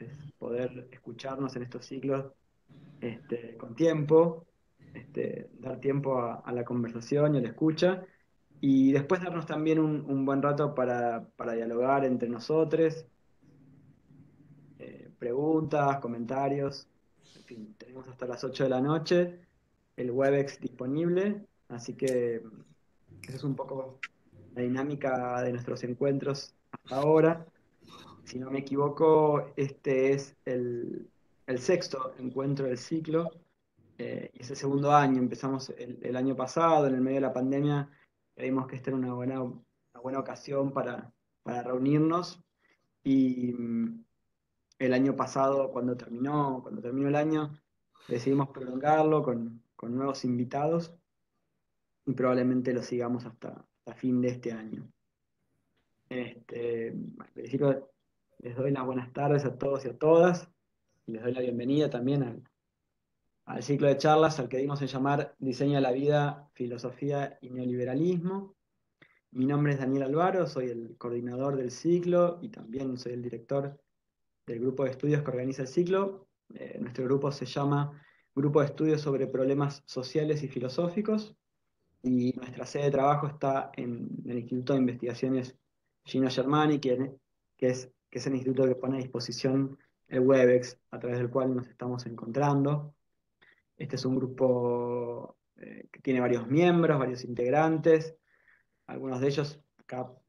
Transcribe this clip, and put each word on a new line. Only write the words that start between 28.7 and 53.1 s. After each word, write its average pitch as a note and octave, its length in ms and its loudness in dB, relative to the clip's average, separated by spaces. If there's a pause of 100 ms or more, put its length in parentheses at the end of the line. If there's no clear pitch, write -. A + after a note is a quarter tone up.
este C3+ 560 2
es C#3 320 -2
el, B2 640 -4 (380)
el B2+ 120 -2
sexto C3+ 600 0
encuentro C3+ 480 -2
del B2 100 0
ciclo, D#3+ 540 -2 (640)
eh, - 380 -8
y - 80 -20
es B2 80 -16
el C#3 60 -8
segundo C#3 360 2
año. C3+ 260 6
Empezamos B2+ 520 -2
el, A#2+ 320 -12
el B2 140 -4
año C3 200 0
pasado, D#3 500 4
en C3 80 4
el B2+ 60 0
medio C3 160 2
de C3+ 60 2
la B2+ 100 0
pandemia, C#3+ 560 0 (460)
creímos C3 320 -2
que C#3 100 -12
esta C3+ 140 -6
era C3+ 80 -2
una B2+ 160 -2
buena, C3 280 -4
una - 600 -12
buena C3 160 -4
ocasión C#3 540 -4
para, - 380 -4 (320)
para A#2+ 200 -6
reunirnos, D3+ 800 2 (600)
y, B2+ 540 2
mm, A#2 480 -4 (760)
el B2+ 120 2
año C3 240 2
pasado, C3+ 540 0
cuando B2 260 -2
terminó, B2+ 640 -2
cuando A2 200 -12
terminó C3+ 260 -2
el C#3+ 80 2
año, D3+ 420 0 (500)
decidimos C3+ 420 0
prolongarlo D3 720 2
con, A#2 400 -4 (140)
con A#2+ 200 -6
nuevos C3+ 300 -2
invitados, C#3 680 0 (1120)
y C3+ 80 -2
probablemente B2+ 600 2
lo A#2+ 80 -2
sigamos A#2+ 420 -4